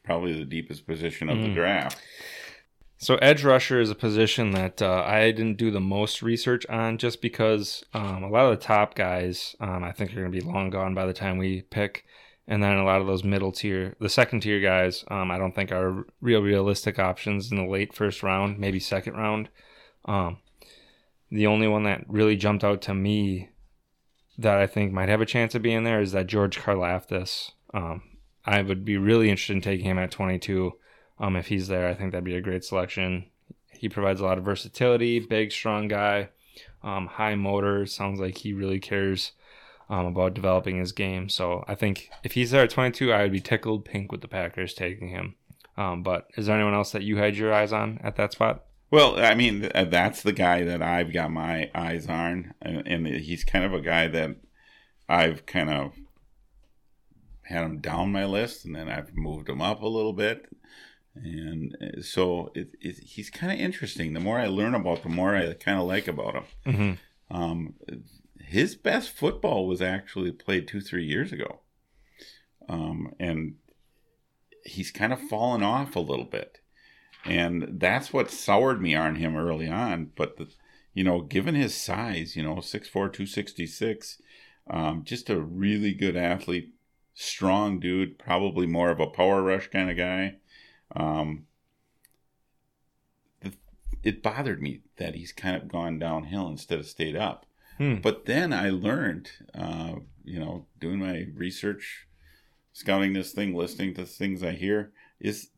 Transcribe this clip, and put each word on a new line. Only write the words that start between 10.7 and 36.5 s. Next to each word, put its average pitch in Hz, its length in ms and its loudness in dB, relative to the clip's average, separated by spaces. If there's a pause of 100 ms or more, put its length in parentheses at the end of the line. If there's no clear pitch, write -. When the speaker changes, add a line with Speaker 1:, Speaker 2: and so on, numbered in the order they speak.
Speaker 2:
gone 95 240 -2
by 92 120 0
the 92 60 0
time 92 260 -2
we 95 240 -2
pick. - 440 -4 (400)
And 104 160 2
then 101 140 4
a 95 80 2
lot 95 160 6
of 95 60 0
those 95 180 0
middle 98 280 2
tier, 95 480 -2
the 107 100 0
second 120 300 4
tier 104 200 2
guys, 92 480 4
um, 95 220 -2
I 90 80 -2
don't 95 160 -2
think 95 180 -2
are 92 320 0 (160)
real 113 220 4
realistic 101 560 2
options 98 520 -2
in 104 60 -2
the 95 80 0
late 98 300 -2
first 104 280 -2
round, 98 360 0
maybe 98 200 0
second - 360 -4
round. 107 340 -2 (560)
Um, 92 380 -2 (880)
the 107 160 4
only 107 200 6
one 107 180 4
that 101 220 0
really 107 300 4
jumped 101 260 2
out 101 200 2
to 101 100 -4
me 98 560 0 (880)
that 107 220 4
I 101 80 6
think 101 260 0
might 95 160 0
have 107 140 6
a 110 40 0
chance 117 280 0
of 117 80 -2
being 113 220 2
there 113 180 4
is 95 100 0
that 95 140 2
George 101 320 2
Karlaftis. 92 920 -2 (200)
Um, 87 300 -4 (420)
I 101 160 10
would 95 240 2
be 104 140 4
really 110 320 8
interested 98 240 2
in 92 80 2
taking 98 240 0
him 92 120 2
at 92 120 0
twenty-two. 92 640 0 (440)
Um, 95 180 0
if 90 100 -2
he's 95 220 0
there, 90 200 2
I 90 60 0
think 92 180 -4
that'd 90 120 -4
be 90 120 -2
a 92 60 -4
great 92 200 -2
selection. 90 640 -2 (460)
He - 180 -6
provides 98 320 0
a 98 60 0
lot 92 100 2
of 90 80 -4
versatility, 117 720 2
big, 110 320 0
strong 107 380 -2
guy, 101 400 2 (540)